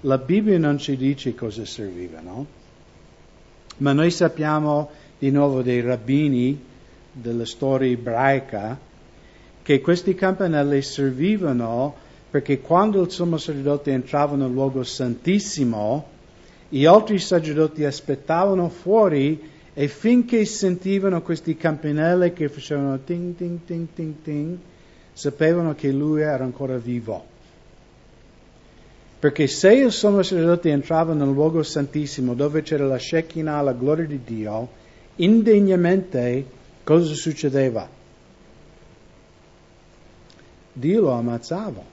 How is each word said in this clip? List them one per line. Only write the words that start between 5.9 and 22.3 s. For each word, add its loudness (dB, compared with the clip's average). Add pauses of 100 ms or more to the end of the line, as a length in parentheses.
della -8
storia 0
ebraica -2 (840)
che 2
questi 0
campanelli 0
servivano -2 (360)
perché -2
quando 2
il -2
sommo -2
sacerdote -2
entrava 0
nel 0
luogo -2
santissimo, -2 (600)
gli 2
altri 8
sacerdoti 0
aspettavano 0
fuori 0 (140)
e -2
finché 2
sentivano -2
questi -4
campanelli 0